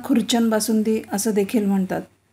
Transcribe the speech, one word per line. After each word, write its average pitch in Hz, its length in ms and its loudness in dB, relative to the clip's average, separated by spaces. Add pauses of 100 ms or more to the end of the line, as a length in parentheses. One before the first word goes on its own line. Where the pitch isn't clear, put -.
खुर्चन 233 460 2
बासुंदी 220 520 0 (100)
असं 214 180 -2
देखील 202 360 0
म्हणतात. 190 360 0 (300)